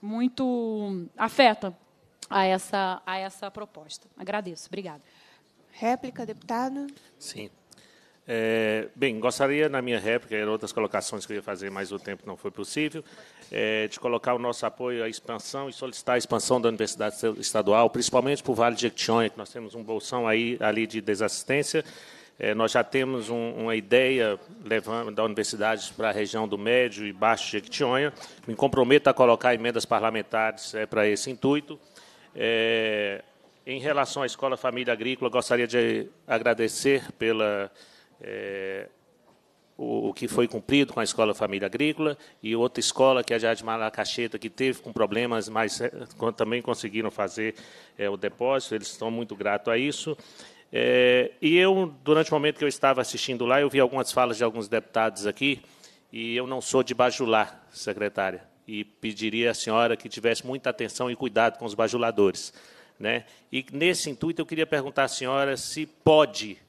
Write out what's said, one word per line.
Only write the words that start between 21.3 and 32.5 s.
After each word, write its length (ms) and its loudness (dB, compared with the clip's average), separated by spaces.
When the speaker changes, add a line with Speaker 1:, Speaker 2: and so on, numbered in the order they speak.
Speaker 3:
É, 160 -2
nós 200 2
já 100 4
temos 480 -2
um, 220 -4
uma 240 -4
ideia 640 4
levando 500 -4
da 80 0
universidade 760 -2
para 120 -2
a 40 0
região 360 -2
do 100 -4
Médio 480 2
e 60 -6
Baixo 400 2
Jequitinhonha. 600 -2
Me 120 -8
comprometo 520 6
a 60 6
colocar 400 6
emendas 320 -2
parlamentares, 880 -2
é, 100 -4
para 220 2
esse 240 0
intuito. 480 -2
É, 880 0